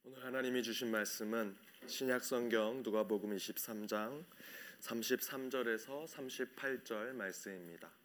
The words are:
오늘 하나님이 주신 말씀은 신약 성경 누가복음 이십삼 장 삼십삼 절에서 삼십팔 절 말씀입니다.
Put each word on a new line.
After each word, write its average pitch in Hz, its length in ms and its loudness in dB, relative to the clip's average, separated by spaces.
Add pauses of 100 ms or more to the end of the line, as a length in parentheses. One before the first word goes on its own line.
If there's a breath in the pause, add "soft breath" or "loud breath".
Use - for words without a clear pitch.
오늘 131 160 -12
하나님이 127 400 4
주신 117 260 0
말씀은 107 640 2 (320)
신약 127 380 2
성경 117 580 4
누가복음 104 520 4
이십삼 107 540 -4
장 113 380 -2 (540 loud breath)
삼십삼 123 720 0
절에서 127 580 0
삼십팔 131 760 -4
절 113 260 -2
말씀입니다. 92 800 -8 (140)